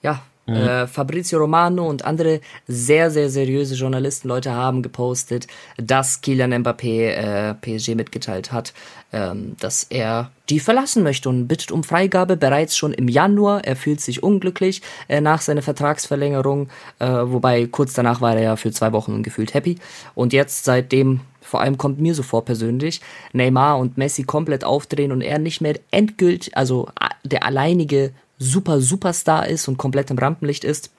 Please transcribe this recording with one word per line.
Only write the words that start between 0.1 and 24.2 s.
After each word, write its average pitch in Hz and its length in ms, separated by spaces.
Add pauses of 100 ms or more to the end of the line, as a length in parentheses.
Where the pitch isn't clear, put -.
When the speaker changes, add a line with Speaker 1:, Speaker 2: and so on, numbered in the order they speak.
Speaker 2:
Mhm. 117 80
Speaker 1:
äh, 123 320
Fabrizio 160 500
Romano 170 520
und 143 160
andere 160 340 (260)
sehr, 143 460
sehr 147 180
seriöse 135 460
Journalisten, 131 540
Leute 127 240
haben 127 300
gepostet, 123 640 (280)
dass 131 460
Kylian 127 320
Mbappé, 117 560
äh, 104 460
P 110 200
S 110 120
G 113 80
mitgeteilt 110 580
hat, 117 200 (380)
ähm, 101 480
dass - 300
er 117 420 (180)
die 147 120
verlassen 247 420
möchte 139 240
und 123 200
bittet 160 260
um 165 100
Freigabe 185 540
bereits 147 400
schon 151 160
im 123 160
Januar. 185 560
Er 135 100
fühlt 147 240
sich - 240
unglücklich, 190 580 (280)
äh, 147 100
nach 151 220
seiner 147 200
Vertragsverlängerung, 143 1080 (300)
äh, 123 80
wobei 123 580
kurz 131 260
danach 120 300
war 117 140
er 110 80
ja 110 120
für 110 160
zwei 110 220
Wochen 107 300
gefühlt 110 320
happy. 175 240 (340)
Und 123 180
jetzt 139 320
seitdem, 131 580 (200)
vor - 200
allem 135 180
kommt 139 200
mir 165 140
so 147 80
vor 117 240
persönlich, 123 560 (320)
Neymar 131 460
und 127 180
Messi 139 260